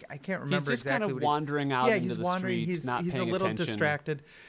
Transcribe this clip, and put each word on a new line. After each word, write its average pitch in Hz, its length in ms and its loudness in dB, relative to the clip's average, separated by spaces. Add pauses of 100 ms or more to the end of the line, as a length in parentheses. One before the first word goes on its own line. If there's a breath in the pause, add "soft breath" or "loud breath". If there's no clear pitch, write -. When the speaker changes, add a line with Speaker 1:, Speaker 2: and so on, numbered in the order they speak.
Speaker 1:
I - 80 -12
can't 185 240 -6
remember 143 300 0
Speaker 2:
He's 131 80 0
just 117 60 -10
Speaker 1:
exactly 135 160 0
Speaker 2:
kind - 100 0
of 135 60 -2
Speaker 1:
what 127 40 -4
he's 147 60 2
Speaker 2:
wandering 147 460 2
out 127 160 4
Speaker 1:
Yeah, - 80 6
Speaker 2:
into - 120 0
Speaker 1:
he's - 80 -2
Speaker 2:
the 165 80 -2
Speaker 1:
wandering. 185 360 0
Speaker 2:
street, 160 80 -2
Speaker 1:
He's, 170 160 -2
Speaker 2:
not - 180 -2
Speaker 1:
he's 175 100 0
a - 60 -2
Speaker 2:
paying 117 140 0
Speaker 1:
little 185 160 2
Speaker 2:
attention. 175 180 0
Speaker 1:
distracted, 151 560 -2 (260 loud breath)